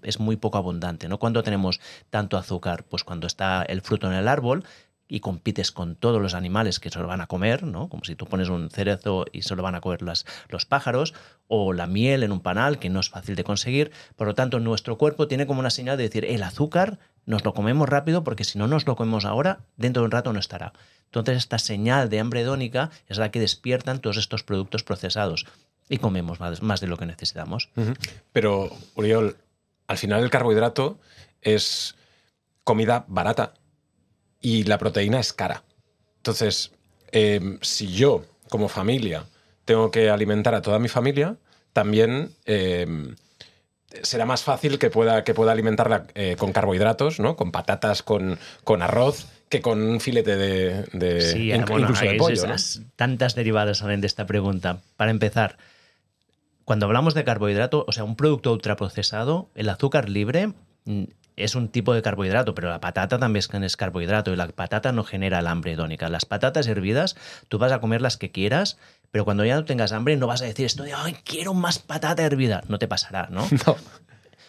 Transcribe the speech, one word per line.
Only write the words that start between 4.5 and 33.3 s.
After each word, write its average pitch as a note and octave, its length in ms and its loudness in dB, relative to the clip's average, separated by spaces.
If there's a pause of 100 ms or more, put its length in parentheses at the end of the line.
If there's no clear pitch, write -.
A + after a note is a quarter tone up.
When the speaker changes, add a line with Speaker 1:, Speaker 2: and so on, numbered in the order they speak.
Speaker 1:
y - 140 -6
compites F#2 500 -4
con E2+ 240 -8
todos A#2 260 0
los F#2+ 140 -2
animales F2+ 460 -2
que E2+ 100 -10
se - 80 -10
lo E2+ 80 -6
van F2+ 140 -6
a E2 80 -8
comer, G#2+ 340 0
¿no? C3 260 -6
Como - 160 -14
si E2 120 -10
tú - 100 -12
pones F#2 220 -2
un E2+ 220 -4
cerezo G2 600 -2
y - 120 -10
se - 120 -6
lo F#2 80 -6
van F#2 140 -4
a E2+ 40 -6
comer F2+ 220 -4
las, F2 240 -6 (220)
los - 180 -6
pájaros, C#3 480 0 (320)
o G2+ 260 0
la F2 140 -4
miel A#2+ 380 2
en G2+ 80 -2
un F2+ 80 -4
panal, A2+ 400 0
que F#2 100 -6
no F#2 80 0
es F2 120 -2
fácil F2+ 260 -8
de F2+ 80 -4
conseguir. B2+ 480 -2 (240)
Por G#2+ 100 -4
lo G#2 80 -2
tanto, B2+ 240 0
nuestro A2+ 400 -2
cuerpo D3+ 300 2
tiene C#3 180 -2
como C#3 140 -2
una B2+ 100 0
señal C3 260 -4
de B2 80 -2
decir, A2+ 200 -2
"El A#2 180 -2
azúcar E3+ 560 -2 (280)
nos A2 180 -2
lo G#2 100 0
comemos B2+ 340 2
rápido D#3 360 2
porque A2 200 -4
si - 140 -6
no G#2 80 0
nos D3 200 2
lo B2 100 0
comemos A2+ 300 0
ahora, C#3 340 0 (160)
dentro B2+ 260 0
de A#2 40 2
un G#2+ 40 0
rato A#2+ 220 0
no G#2 80 -2
estará". F2+ 320 -10 (320)
Entonces, A#2+ 320 0
esta A#2+ 240 -2
señal A#2 480 2
de G#2+ 100 0
hambre A#2+ 220 0
hedónica B2+ 500 -2 (160)
es G2 120 -6
la A2 120 0
que A#2+ 80 -2
despiertan B2+ 600 -2
todos G#2+ 160 -4
estos A2 260 -4
productos G2 400 -4
procesados F#2 640 -4 (420)
y C3+ 100 -2
comemos F2 420 -2
más, E2+ 220 -6
más G2+ 180 0
de G2 80 -6
lo F2 80 -4
que E2+ 100 -8
necesitamos. E2+ 680 -8
Speaker 2:
Ujú. A#2 160 0 (400)
Pero, G2+ 380 0 (240)
Oriol, G#2+ 420 2 (500)
al G2+ 120 -4
final G#2 260 2
el A#2+ 60 0
carbohidrato A#2+ 680 2 (420)
es - 540 0 (720)
comida A2+ 420 2
barata F#2+ 460 -2 (880)